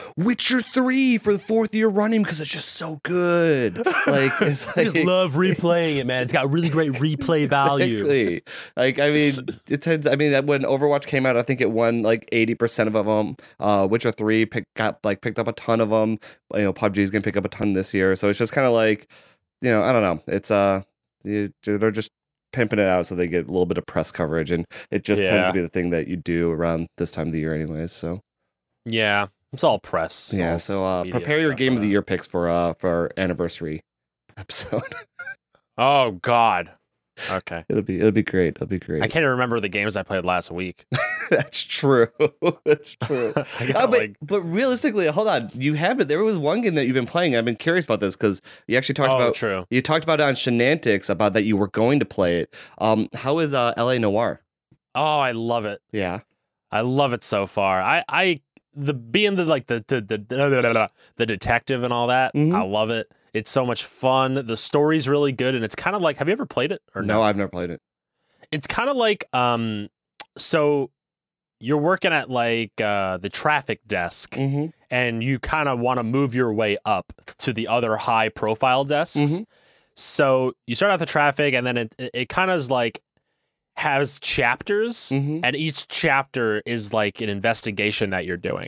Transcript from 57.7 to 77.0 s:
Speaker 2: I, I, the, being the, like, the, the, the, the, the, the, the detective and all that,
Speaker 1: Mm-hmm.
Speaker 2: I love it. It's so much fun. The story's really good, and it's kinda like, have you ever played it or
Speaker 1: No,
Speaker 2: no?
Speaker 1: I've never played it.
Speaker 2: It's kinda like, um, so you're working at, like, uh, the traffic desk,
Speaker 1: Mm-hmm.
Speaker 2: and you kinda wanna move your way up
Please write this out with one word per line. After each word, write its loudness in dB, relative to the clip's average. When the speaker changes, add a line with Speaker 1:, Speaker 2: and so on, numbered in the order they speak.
Speaker 2:
I, 0
I, 0
the, -4
being 0
the, 0
like, 0
the, -2
the, 0
the, -4
the, -6
the, 2
the, 2
the 0
detective 0
and -2
all 0
that, 2
Speaker 1:
Mm-hmm. 4
Speaker 2:
I 0
love 0
it. -4
It's -4
so 2
much -4
fun. 0
The -4
story's 2
really 2
good, 0
and 0
it's -6
kinda -2
like, 0
have -2
you 2
ever -4
played -2
it -8
or -6
Speaker 1:
No, 0
Speaker 2:
no? 4
Speaker 1:
I've 2
never -2
played -6
it. -12
Speaker 2:
It's -6
kinda -2
like, 0
um, 0
so 0
you're 0
working 2
at, -2
like, 0
uh, 0
the -8
traffic -2
desk, -4
Speaker 1:
Mm-hmm. -2
Speaker 2:
and 0
you -2
kinda -2
wanna 0
move 0
your 0
way 0
up -2